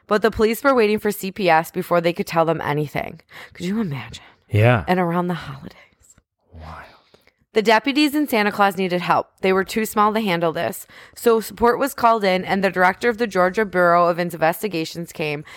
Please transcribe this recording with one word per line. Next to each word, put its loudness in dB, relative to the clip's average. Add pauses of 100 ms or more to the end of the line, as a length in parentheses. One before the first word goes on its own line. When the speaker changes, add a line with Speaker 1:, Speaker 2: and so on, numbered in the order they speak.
Speaker 1:
But 0
the 2
police 0
were 4
waiting 2
for -2
C -8
P 0
S 2
before 0
they 0
could -6
tell 2
them 0
anything. -6 (320)
Could -12
you -4
imagine? -8 (260)
Speaker 2:
Yeah. 4
Speaker 1:
And 0
around -2
the -4
holidays. -12 (760)
Speaker 2:
Wild. -18 (680)
Speaker 1:
The 2
deputies 2
in 0
Santa 0
Claus 2
needed -2
help. 0 (140)
They 2
were 2
too -4
small 0
to -2
handle 0
this. -6 (300)
So 2
support 0
was -2
called 2
in, 2
and -2
the 2
director 2
of -2
the -2
Georgia 0
Bureau 4
of -2
Investigations -4
came, -6 (140)